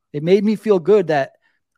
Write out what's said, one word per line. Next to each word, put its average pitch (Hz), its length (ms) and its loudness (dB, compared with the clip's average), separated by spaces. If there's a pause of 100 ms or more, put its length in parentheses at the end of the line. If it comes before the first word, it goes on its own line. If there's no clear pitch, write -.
(140)
It 147 100 -8
made 190 220 2
me 220 100 0
feel 202 240 0
good 180 280 2
that 147 260 -4 (440)